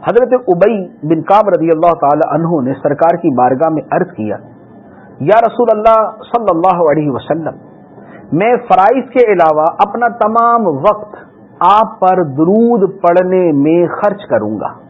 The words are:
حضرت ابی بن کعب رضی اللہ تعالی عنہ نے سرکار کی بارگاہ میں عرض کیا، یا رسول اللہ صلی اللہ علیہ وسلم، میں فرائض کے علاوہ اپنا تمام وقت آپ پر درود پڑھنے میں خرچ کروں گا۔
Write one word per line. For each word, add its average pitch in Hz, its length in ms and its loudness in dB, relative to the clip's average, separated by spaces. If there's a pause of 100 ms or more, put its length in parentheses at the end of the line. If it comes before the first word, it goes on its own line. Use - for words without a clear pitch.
حضرت 233 280 0 (200)
ابی 202 240 0 (320)
بن 160 180 0
کعب 202 220 2
رضی 165 240 0
اللہ 165 260 2
تعالی 147 280 0
عنہ 165 360 -2
نے 135 160 -4
سرکار 175 420 0
کی 160 140 0
بارگاہ 131 380 0
میں 147 100 -6 (140)
عرض 180 180 -4
کیا، 107 240 -8 (920)
یا 220 160 4
رسول 226 280 0
اللہ 220 280 2 (300)
صلی 214 220 -2
اللہ 175 320 0
علیہ 147 320 0
وسلم، 156 440 -8 (800)
میں 220 100 2 (220)
فرائض 220 420 2
کے 240 180 4
علاوہ 160 360 2 (180)
اپنا 233 240 -4 (140)
تمام 233 440 0 (140)
وقت - 340 -2 (540)
آپ 214 300 0
پر 185 240 2 (100)
درود 196 560 2 (160)
پڑھنے 185 360 2 (200)
میں 160 160 2 (180)
خرچ 202 340 -6
کروں 110 300 -2
گا۔ - 140 -10 (160)